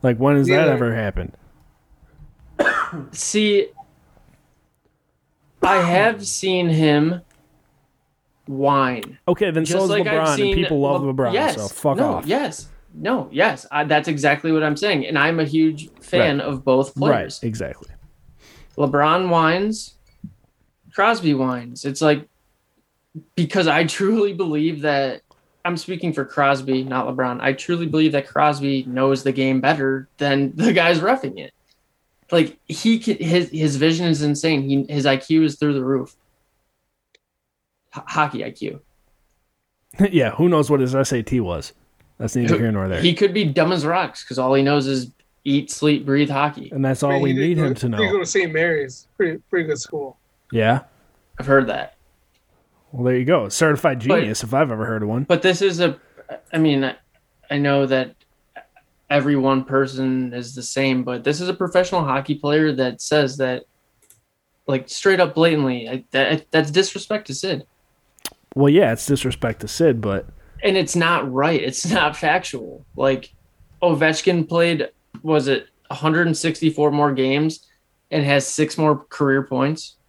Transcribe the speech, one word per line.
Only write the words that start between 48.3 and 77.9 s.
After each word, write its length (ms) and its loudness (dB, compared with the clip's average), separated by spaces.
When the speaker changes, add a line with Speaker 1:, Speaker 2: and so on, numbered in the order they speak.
Speaker 2:
Mary's. 540 -2
Pretty, 220 -2
pretty 160 -2
good 120 -4
school. 380 -10
Speaker 1:
Yeah? 300 2
Speaker 3:
I've 80 -8
heard 200 4
that. 300 -8
Speaker 1:
Well, 120 -6
there 120 2
you 80 0
go. 240 2
Certified 580 0
Speaker 3:
But 140 4
Speaker 1:
genius, 240 -4
if 100 -6
I've 160 4
ever 160 -4
heard 160 -2
of 60 -2
one. 160 -2
Speaker 3:
But 180 0
this 200 2
is 180 0
a, 180 0
I 60 -2
mean, 260 2
I, 120 -4
I 80 -2
know 280 2
that 280 -2
every 240 2
one 300 2
person 680 -2
is 200 -10
the 80 -14
same, 400 -2
but 220 -6
this 160 0
is 80 -4
a 60 -2
professional 500 0
hockey 320 -2
player 360 2
that 280 -2
says 380 0
that, 260 -2
like, 240 -2
straight 300 2
up 140 2
blatantly. 540 2
I, 240 -8
that, 380 0
that's 200 2
disrespect 580 -2
to 60 -8
Sid. 320 -6
Speaker 1:
Well, 140 4
yeah, 240 6
it's 140 -6
disrespect 540 -2
to 80 -10
Sid, 340 2
but 240 -4
Speaker 3:
And 140 2
it's 180 -2
not 380 0
right. 300 0
It's 280 -6
not 240 0
factual. 720 -4
Like, 380 -2
Ovechkin 640 2
played, 440 0
was 260 0
it 200 -2
a 60 -10
hundred 320 0
and 100 0
sixty-four 540 0
more 220 2
games 540 -2